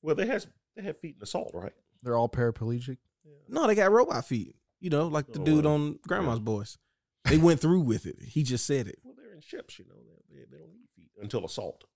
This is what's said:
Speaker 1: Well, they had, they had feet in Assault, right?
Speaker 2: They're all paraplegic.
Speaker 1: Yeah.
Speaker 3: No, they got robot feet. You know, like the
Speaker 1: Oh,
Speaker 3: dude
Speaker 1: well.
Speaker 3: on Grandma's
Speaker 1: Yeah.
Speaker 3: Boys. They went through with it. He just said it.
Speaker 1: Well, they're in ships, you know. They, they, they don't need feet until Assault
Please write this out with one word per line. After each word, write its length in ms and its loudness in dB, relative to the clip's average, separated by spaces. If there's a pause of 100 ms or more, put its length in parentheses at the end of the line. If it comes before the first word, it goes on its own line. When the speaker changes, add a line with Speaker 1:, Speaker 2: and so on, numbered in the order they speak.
Speaker 1:
Well, 120 0
they 120 0
had, 180 -2 (320)
they 60 -14
had 160 -10
feet 180 -14
in 60 -20
Assault, 320 -8
right? 180 -10 (300)
Speaker 2:
They're 120 -2
all 140 2
paraplegic. 720 -4 (260)
Speaker 1:
Yeah. 80 -20 (160)
Speaker 3:
No, 180 0
they 80 4
got 160 4
robot 360 4
feet. 280 -6 (260)
You 100 -4
know, 160 2
like 260 -4
the 80 -8
Speaker 1:
Oh, 40 -4
Speaker 3:
dude 200 4
Speaker 1:
well. 100 4
Speaker 3:
on 320 -2
Grandma's 340 -2
Speaker 1:
Yeah. 40 -8
Speaker 3:
Boys. 320 -4 (480)
They 140 6
went 220 6
through 200 4
with 240 0
it. 160 -10
He 220 -2
just 240 -2
said 200 -2
it. 160 -16
Speaker 1:
Well, 140 -20
they're 160 -20
in 80 -20
ships, 380 -16
you 100 -20
know. 60 -20 (340)
They, 80 -20
they, 140 -20
they 80 -20
don't 160 -20
need 200 -20
feet 160 -20 (120)
until 240 -6
Assault 380 -10 (120)